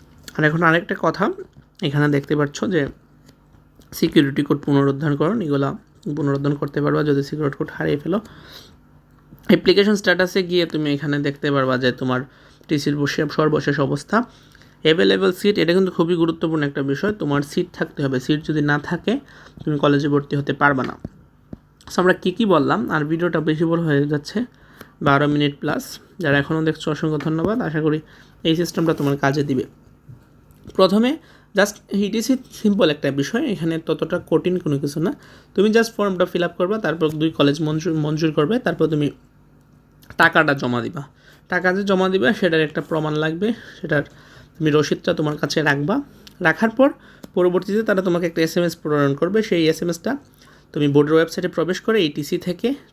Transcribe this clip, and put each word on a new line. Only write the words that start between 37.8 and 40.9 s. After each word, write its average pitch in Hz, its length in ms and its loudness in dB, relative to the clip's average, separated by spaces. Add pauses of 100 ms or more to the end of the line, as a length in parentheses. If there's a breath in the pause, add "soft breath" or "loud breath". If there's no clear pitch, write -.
মঞ্জুর 156 380 -2
করবে, 165 260 0
তারপর 165 280 -2
তুমি 147 240 0 (1080)
টাকাটা 160 380 4
জমা 123 260 -2
দিবা। 127 220 -6 (460 soft breath)